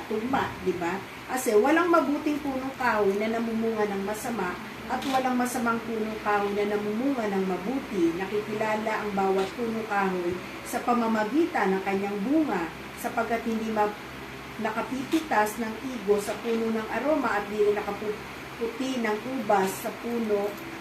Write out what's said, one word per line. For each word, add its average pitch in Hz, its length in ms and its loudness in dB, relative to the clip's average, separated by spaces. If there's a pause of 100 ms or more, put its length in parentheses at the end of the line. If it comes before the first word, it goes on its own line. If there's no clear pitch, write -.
Tugma, 220 400 0 (160)
di 185 100 2
ba? 175 220 -2 (320)
Kasi 254 280 0
walang 311 340 6
mabuting 302 500 4
punong 269 380 -2
kahoy 214 400 4
na 220 160 0
namumunga 226 540 0
ng 196 160 -2
masama 208 500 -2 (340)
at 254 180 -2
walang 262 320 2
masamang 240 460 2
punong 220 380 -2
kahoy 202 340 2
na 208 160 2
namumunga 214 580 0
ng 196 160 2
mabuti. 185 680 0
Nakikilala 214 840 -2
ang 208 140 -2
bawat 196 400 2
punong 226 320 -4
kahoy 185 480 0 (300)
sa - 180 -4
pamamagitan 226 920 2
ng 190 120 2
kanyang 196 400 0
bunga, 247 420 2 (340)
sapagkat 226 460 -2
hindi 220 260 -2
ma-, 208 220 2 (680)
nakapipitas 220 1000 0
ng 220 140 -4 (160)
igo 208 320 2
sa 202 180 -2
puno 226 320 0
ng 220 220 -2
aroma 254 420 2
at 208 140 0
di 214 160 0
rin 208 140 4
nakaputi 208 1200 -4
ng 214 180 0 (180)
ubas 202 440 2
sa 226 180 -6
puno 214 540 0 (300)